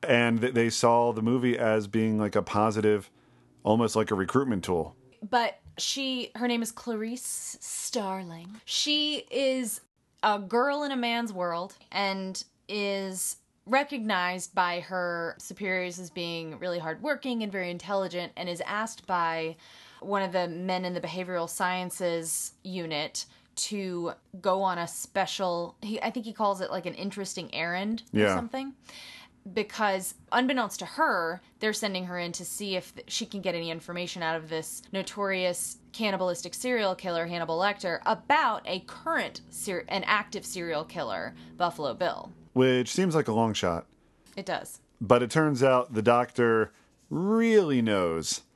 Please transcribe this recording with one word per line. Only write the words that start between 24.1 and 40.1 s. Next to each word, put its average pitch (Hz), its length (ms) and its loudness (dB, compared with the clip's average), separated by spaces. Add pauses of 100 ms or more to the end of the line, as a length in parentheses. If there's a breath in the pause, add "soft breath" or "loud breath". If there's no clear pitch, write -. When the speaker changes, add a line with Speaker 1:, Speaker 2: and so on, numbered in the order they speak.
Speaker 2:
go 190 220 4
on 185 160 2
a 170 100 -2
special, 180 960 -2
he, 214 180 -4
I 226 100 -2
think 226 140 -6
he 220 80 -10
calls 196 300 0
it, - 80 -4
like, 175 160 -4
an 165 80 -6
interesting 190 600 -8
errand 185 500 -2 (100)
or 107 60 4
Speaker 1:
Yeah. 104 140 6
Speaker 2:
something. 262 380 -4 (840 loud breath)
Because 208 600 -2 (180)
unbeknownst 247 480 0
to 185 40 -6
her, 185 560 0 (200 soft breath)
they're 214 120 0
sending 196 320 -2
her 180 140 -6
in 175 140 -2
to 175 120 -8
see 196 320 -4
if - 180 -6
th-, - 160 -16
she - 140 -2
can 202 160 -8
get 180 140 -2
any 170 160 -4
information 175 520 -6
out 165 140 0
of 160 140 -8
this 160 320 -6 (100)
notorious 190 840 -2 (140)
cannibalistic 185 600 -2
serial 220 400 0
killer, 170 320 -2
Hannibal 165 320 -2
Lecter, 196 460 0
about 240 600 2
a 180 140 -4
current 262 680 -4
ser-, - 400 -6
an 190 160 -2
active 208 400 0